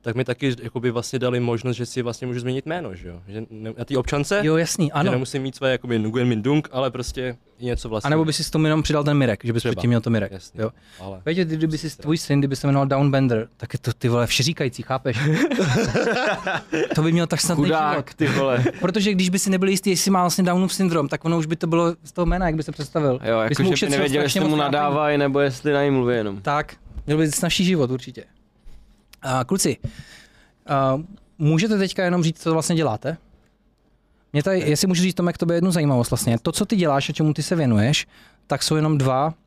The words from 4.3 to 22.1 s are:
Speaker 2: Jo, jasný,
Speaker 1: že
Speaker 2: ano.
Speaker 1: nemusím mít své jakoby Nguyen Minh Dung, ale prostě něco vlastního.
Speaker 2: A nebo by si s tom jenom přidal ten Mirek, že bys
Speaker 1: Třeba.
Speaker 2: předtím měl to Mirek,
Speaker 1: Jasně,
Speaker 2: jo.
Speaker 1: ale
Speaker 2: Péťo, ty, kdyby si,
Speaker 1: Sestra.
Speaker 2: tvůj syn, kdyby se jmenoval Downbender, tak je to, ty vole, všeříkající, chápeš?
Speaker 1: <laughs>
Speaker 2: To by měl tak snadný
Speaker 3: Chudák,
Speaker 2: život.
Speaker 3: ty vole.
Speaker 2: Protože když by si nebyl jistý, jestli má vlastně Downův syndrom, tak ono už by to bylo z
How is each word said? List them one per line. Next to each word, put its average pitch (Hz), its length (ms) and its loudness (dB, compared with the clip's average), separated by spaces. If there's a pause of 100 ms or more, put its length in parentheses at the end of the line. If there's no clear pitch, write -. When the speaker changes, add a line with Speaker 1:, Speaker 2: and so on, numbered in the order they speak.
Speaker 2:
Jo, 156 140 2
jasný, 165 300 0
Speaker 1:
že 147 60 -4
Speaker 2:
ano. 151 180 0
Speaker 1:
nemusím 131 320 -4
mít 135 140 -6
své 135 160 0
jakoby 123 260 -2
Nguyen 113 300 0
Minh 110 160 0
Dung, 147 280 2
ale 131 180 -2
prostě 127 460 -8 (240)
něco 120 280 -6
vlastního. 110 180 -4
Speaker 2:
A 143 40 0
nebo 160 140 2
by 156 80 0
si 151 120 -4
s - 60 -8
tom 156 140 2
jenom 156 180 2
přidal 147 220 0
ten 147 120 2
Mirek, 123 280 2
že 117 80 -2
bys 117 100 0
Speaker 1:
Třeba. 117 100 0
Speaker 2:
předtím - 180 0
měl 120 100 4
to 120 100 -4
Mirek, 107 220 0
Speaker 1:
Jasně, 98 300 -10
Speaker 2:
jo. 110 80 -2 (300)
Speaker 1:
ale 95 240 -14
Speaker 2:
Péťo, 175 200 0
ty, 160 120 -4
kdyby 156 220 0
si, 156 120 -8
Speaker 1:
Sestra. - 120 -18
Speaker 2:
tvůj 156 160 0
syn, 143 220 0
kdyby 139 160 0
se - 100 -4
jmenoval 139 200 2
Downbender, 135 720 2
tak - 160 -12
je - 60 -6
to, - 140 -4
ty - 160 -2
vole, 120 180 2
všeříkající, 131 560 -2
chápeš? 131 400 -2
Speaker 1:
<laughs> 147 60 2 (1700)
Speaker 2:
To 156 80 2
by 165 100 2
měl 170 140 2
tak 156 140 -2
snadný 156 240 2
Speaker 3:
Chudák, 151 300 2
Speaker 2:
život. 143 220 -6
Speaker 3:
ty 156 100 0
vole. 131 380 2 (160)
Speaker 2:
Protože 190 320 0
když 185 180 2
by 190 80 0
si 196 120 0
nebyl 190 180 2
jistý, 196 220 0
jestli 180 200 2
má 190 100 4
vlastně 180 240 2
Downův 180 300 2
syndrom, 165 340 2
tak - 160 -6
ono 165 140 2
už 156 80 0
by 160 100 -2
to 175 100 -4
bylo 170 280 2 (100)
z 151 80 -20